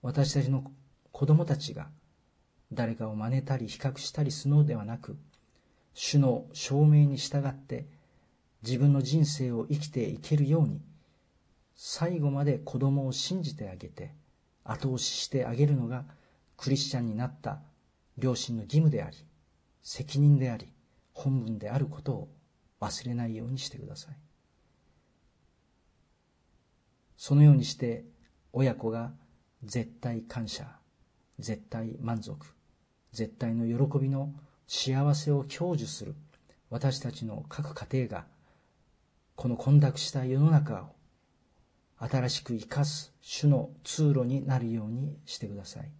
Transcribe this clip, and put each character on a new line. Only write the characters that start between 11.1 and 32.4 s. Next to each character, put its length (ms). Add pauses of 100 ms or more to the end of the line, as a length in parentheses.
最 440
後 100
ま 160
で 140
子 180
供 300
を 40
信 300
じ 160
て 100
あ 80
げ 120
て、 260 (500)
後 300
押 100
し 40
し 200
て 200
あ 80
げ 100
る 100
の 120
が 180 (500)
ク 140
リ 80
ス 140
チ 60
ャ 20
ン 80
に 80
な 100
っ 160
た 200 (580)
両 160
親 200
の 60
義 120
務 180
で 100
あ 80
り、 80 (640)
責 380
任 180
で 140
あ 60
り、 140 (420)
本 280
分 160
で 140
あ 80
る 80
こ 140
と 120
を 160 (500)
忘 280
れ 80
な 100
い 100
よ 100
う 20
に 100
し 120
て 100
く 80
だ 80
さ 160
い。 40 (3000)
そ 160
の 80
よ 120
う 20
に 100
し 80
て、 320 (480)
親 220
子 160
が 200 (540)
絶 340
対 220
感 260
謝、 200 (720)
絶 300
対 300
満 220
足、 240 (680)